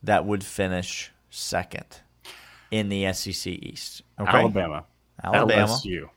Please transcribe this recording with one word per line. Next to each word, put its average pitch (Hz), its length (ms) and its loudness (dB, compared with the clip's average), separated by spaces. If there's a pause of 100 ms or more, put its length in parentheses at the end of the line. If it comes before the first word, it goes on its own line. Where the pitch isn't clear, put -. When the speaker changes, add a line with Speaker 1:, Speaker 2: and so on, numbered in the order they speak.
Speaker 1:
that 95 240 4
would 101 200 0
finish 92 680 -4 (180)
second - 680 -8 (720)
in 107 160 0
the 98 180 0
S 95 220 -2
E 95 60 -6
C - 180 -6
East. - 500 -12 (160)
Okay? 104 220 0
Speaker 2:
Alabama. 87 460 0 (360)
Speaker 1:
Alabama. 107 400 4
Speaker 2:
L 107 120 4
S 139 120 -2
U. 85 320 -6